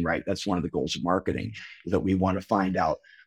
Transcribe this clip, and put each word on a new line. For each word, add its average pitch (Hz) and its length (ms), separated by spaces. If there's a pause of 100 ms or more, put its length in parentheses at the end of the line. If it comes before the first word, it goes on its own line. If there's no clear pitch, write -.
right? 82 240
That's - 180
one 95 120
of 82 60
the 82 60
goals 76 260
of - 80
marketing, 92 500 (320)
is - 60
that 98 80
we 95 140
want 95 260
to 95 60
find 95 320
out, 80 220 (280)